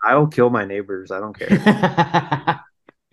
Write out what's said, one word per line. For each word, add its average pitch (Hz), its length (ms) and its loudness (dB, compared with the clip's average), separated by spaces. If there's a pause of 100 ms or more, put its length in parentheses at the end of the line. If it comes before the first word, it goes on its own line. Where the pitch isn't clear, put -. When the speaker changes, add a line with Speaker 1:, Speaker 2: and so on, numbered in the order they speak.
Speaker 1:
I'll 147 220 4
kill 123 220 2
my 113 160 -2
neighbors. 98 460 -8
I 95 80 -6
don't 104 180 -12
care. - 120 -8
Speaker 2:
<laughs> 170 1080 0 (520)